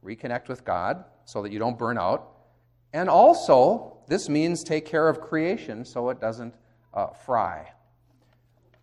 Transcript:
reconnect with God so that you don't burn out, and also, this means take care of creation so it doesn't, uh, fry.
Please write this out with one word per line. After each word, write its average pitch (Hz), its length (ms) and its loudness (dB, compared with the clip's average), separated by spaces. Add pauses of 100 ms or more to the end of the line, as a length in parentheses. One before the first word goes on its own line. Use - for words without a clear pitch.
reconnect 120 440 -8
with 127 160 -12
God 101 400 -4 (220)
so - 160 -8
that 101 100 -8
you 104 80 -8
don't 117 180 -2
burn 117 200 -4
out, 95 320 -2 (640)
and 175 160 -2
also, 175 880 6 (100)
this 175 220 -2
means 160 340 0
take 156 220 -4
care 160 220 2
of 156 140 2
creation 160 640 -4
so 123 240 -4
it 127 100 -6
doesn't, 117 340 -6 (400)
uh, 98 140 -2
fry. 87 640 -4 (1120)